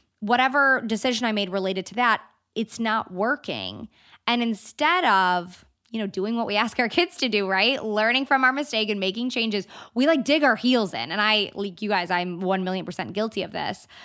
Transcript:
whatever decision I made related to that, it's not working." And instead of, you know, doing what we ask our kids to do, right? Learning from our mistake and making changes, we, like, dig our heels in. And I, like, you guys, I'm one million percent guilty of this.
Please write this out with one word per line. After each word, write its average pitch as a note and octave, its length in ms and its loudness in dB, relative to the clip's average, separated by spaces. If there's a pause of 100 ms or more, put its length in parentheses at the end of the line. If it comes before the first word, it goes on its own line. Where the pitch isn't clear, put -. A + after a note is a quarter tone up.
(200)
whatever C4 680 4
decision A#3 400 0
I A3+ 40 0
made G3+ 180 0
related F#3+ 380 -2
to F#3+ 80 -16
that, A#3 260 2 (340)
it's A3 240 -4
not A3 320 -2
working." E3+ 760 -4 (380)
And A#3+ 160 0
instead D4 640 0
of, F3+ 580 2 (280)
you A3 80 -6
know, G3+ 80 -4
doing G3+ 300 -4
what A#3 100 -2
we G3+ 80 -2
ask G#3+ 240 0
our A#3 100 0
kids F4 280 0
to B3+ 120 -2
do, G#3 180 0
right? G#3 380 2
Learning A3 400 0
from C4+ 180 2
our B3+ 80 6
mistake B3+ 380 -2
and G#3 100 -2
making G3 300 -2
changes, A3 380 -2 (260)
we, B3+ 140 2
like, D#4 160 4
dig D4 200 2
our B3 120 6
heels A#3 360 2
in. A#2+ 200 -6
And G3+ 100 -2
I, G#3+ 320 2
like, G3+ 300 -6
you G#3 60 -2
guys, F3+ 200 0
I'm F3+ 300 -2
one F#3+ 240 0
million F#3 200 -2
percent F3+ 300 -8
guilty G#3 300 -4
of - 80 -8
this. - 340 -6 (200)